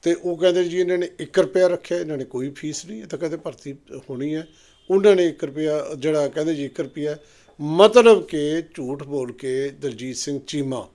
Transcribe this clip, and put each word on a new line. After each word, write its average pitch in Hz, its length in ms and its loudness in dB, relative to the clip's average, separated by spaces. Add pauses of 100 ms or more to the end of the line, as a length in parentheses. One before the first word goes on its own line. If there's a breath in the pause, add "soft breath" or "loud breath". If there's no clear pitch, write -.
ਤੇ 170 120 2
ਉਹ 175 240 -4
ਕਹਿੰਦੇ 180 260 2
ਜੀ 175 160 -2
ਇਹਨਾਂ 180 180 0
ਨੇ 175 120 -4 (100)
ਇੱਕ 170 200 -2
ਰੁਪਇਆ 185 280 4
ਰੱਖਿਆ, 175 320 -2
ਇਹਨਾਂ 156 180 -6
ਨੇ 131 80 -6
ਕੋਈ 127 240 -6
ਫੀਸ 151 360 -10
ਨਹੀਂ, 214 160 -14
ਇਹ 208 60 -18
ਤਾਂ 156 120 -10
ਕਹਿੰਦੇ 160 180 -6
ਭਰਤੀ 143 380 -12 (340)
ਹੋਣੀ 139 260 -6
ਹੈ। 160 120 -8 (420 soft breath)
ਉਹਨਾਂ 196 260 8
ਨੇ 180 100 4
ਇੱਕ 160 180 -2
ਰੁਪਇਆ 151 420 -4 (120)
ਜਿਹੜਾ 147 300 0
ਕਹਿੰਦੇ 156 280 -2
ਜੀ 143 100 -4
ਇੱਕ 131 140 -12
ਰੁਪਇਆ, 151 380 -6 (440 soft breath)
ਮਤਲਬ 202 640 6
ਕਿ 156 380 -4 (100)
ਝੂਠ 139 300 -8
ਬੋਲ 135 280 -6
ਕੇ 135 380 -4
ਦਲਜੀਤ 127 460 -8
ਸਿੰਘ 139 320 -6
ਚੀਮਾ 135 480 -6